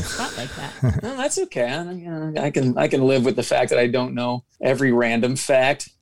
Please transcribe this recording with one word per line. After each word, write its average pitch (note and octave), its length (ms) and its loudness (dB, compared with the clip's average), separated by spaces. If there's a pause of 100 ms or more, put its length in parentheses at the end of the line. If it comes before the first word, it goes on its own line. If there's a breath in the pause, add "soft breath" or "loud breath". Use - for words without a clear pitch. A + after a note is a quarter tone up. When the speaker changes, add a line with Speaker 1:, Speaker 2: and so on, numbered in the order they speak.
Speaker 1:
spot - 340 -6
like B2 180 -8
that. - 480 -2
Speaker 2:
<laughs> - 0 -
Speaker 3:
No, B3+ 140 -6
that's C#4 200 -2
okay. G#3+ 320 -2
I, E3+ 220 -6
you F3 180 -10
know, D#3 320 -6
I C#3+ 100 0
can, C3 260 2
I D3 100 2
can C3+ 180 2
live C3 200 4
with B2+ 100 2
the B2 80 0
fact C3 280 0
that C3 80 4
I B2 80 4
don't B2+ 260 -2
know B2 320 -4 (160)
every C3 320 2
random A#2+ 420 2
fact. C3+ 540 2 (120)